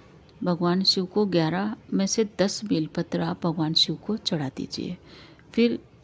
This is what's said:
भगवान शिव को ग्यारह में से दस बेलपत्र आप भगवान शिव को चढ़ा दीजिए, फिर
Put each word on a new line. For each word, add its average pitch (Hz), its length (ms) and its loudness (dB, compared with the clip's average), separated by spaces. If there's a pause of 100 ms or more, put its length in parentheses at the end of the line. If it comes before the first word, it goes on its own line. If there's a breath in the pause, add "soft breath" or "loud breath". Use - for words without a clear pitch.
(440 loud breath)
भगवान 175 400 2
शिव 185 220 0
को 208 200 0
ग्यारह 175 500 2 (180)
में 190 140 2
से 220 200 0 (120)
दस 196 260 0
बेलपत्र 170 560 -2
आप 170 240 -2
भगवान 160 280 0
शिव - 220 0
को 214 220 -6
चढ़ा 147 400 -2
दीजिए, - 400 -8 (560 loud breath)
फिर 233 260 2 (240)